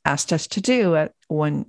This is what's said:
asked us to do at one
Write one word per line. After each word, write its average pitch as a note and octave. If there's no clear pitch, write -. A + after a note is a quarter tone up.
asked D3
us D#3+
to -
do G#3+
at D#3
one D3+